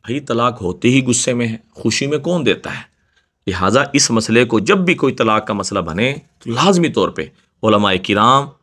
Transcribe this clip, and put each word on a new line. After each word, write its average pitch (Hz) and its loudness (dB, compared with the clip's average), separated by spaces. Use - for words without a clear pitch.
भाई, 127 -4
तलाक 123 -2
होते 90 -2
ही 131 4
गुस्से 127 0
में 120 -2
है, 110 -6
खुशी 120 -2
में 147 -2
कौन 170 -2
देता 104 -2
है? - -12
लिहाजा 98 0
इस - 2
मसले 113 2
को 117 0
जब 185 2
भी 170 2
कोई 139 0
तलाक 110 -2
का - -4
मसला 98 -4
बने, 92 -2
तो - -12
लाजमी 170 2
तौर 98 0
पे - -10
उलमाए 104 2
किराम 120 2